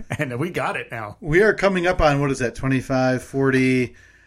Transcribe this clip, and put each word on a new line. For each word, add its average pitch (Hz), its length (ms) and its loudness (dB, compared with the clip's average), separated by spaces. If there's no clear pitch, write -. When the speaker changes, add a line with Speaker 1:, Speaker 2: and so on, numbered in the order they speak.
Speaker 1:
<laughs> - 160 -8
And 131 220 -4
we - 100 -4
got 143 260 -6
it 123 140 -12
now. 110 300 -10
Speaker 2:
We 170 220 2
are 208 120 4
coming 185 320 0
up 180 140 0
on, 147 200 4
what 143 120 0
is 127 80 -4
that, 117 160 -4
twenty-five, 127 680 0
forty, 131 720 0